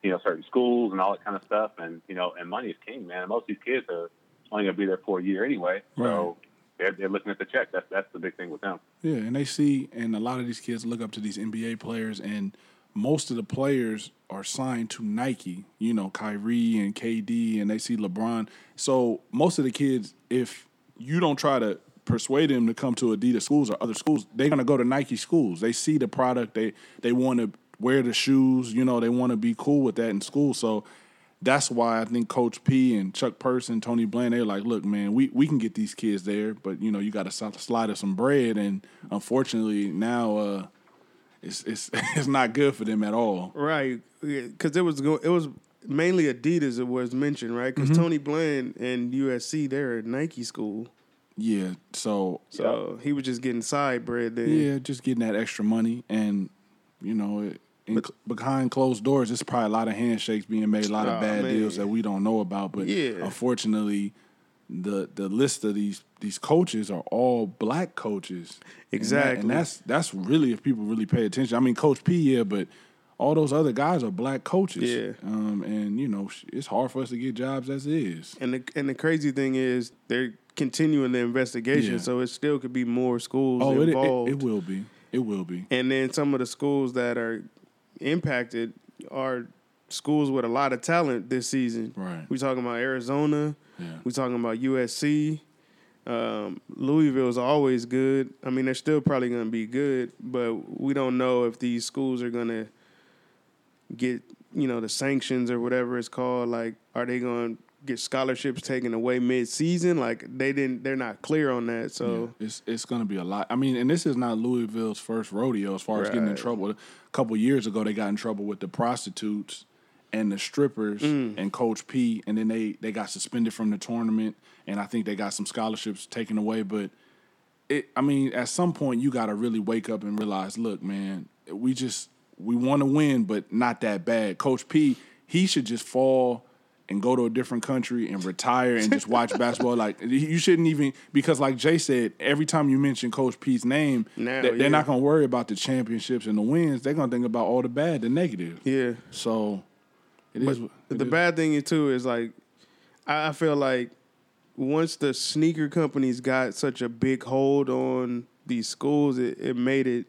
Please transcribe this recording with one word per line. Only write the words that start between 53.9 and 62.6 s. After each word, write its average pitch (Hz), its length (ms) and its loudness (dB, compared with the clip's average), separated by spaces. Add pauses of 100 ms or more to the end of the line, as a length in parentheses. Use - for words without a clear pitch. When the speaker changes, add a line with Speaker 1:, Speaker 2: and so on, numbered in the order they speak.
Speaker 3:
bread 120 300 -2
then. 117 140 0
Speaker 2:
Yeah, 147 300 2
just 131 220 -8
getting 117 240 0
that 107 100 0
extra 110 300 -4
money. 113 440 2
And, 104 400 0 (520)
you 101 140 -4
know, 104 240 -2
it, 104 220 -8 (260)
in 110 80 -2
Speaker 3:
But 110 120 0
Speaker 2:
cl-, - 80 -14 (200)
behind 131 340 0
closed 127 340 2
doors, 131 260 4
there's 120 120 -2
probably 117 260 0
a - 20 0
lot 113 180 2
of 107 80 -2
handshakes 110 500 0
being 107 240 0
made, 107 160 2
a 104 60 -2
lot 107 160 0
of 117 100 0
Speaker 3:
Oh, 110 40 -2
Speaker 2:
bad 107 220 0
Speaker 3:
man. 104 120 0
Speaker 2:
deals 107 220 0
that 101 100 -2
we 110 160 0
don't 101 200 0
know 110 180 2
about. 98 320 -4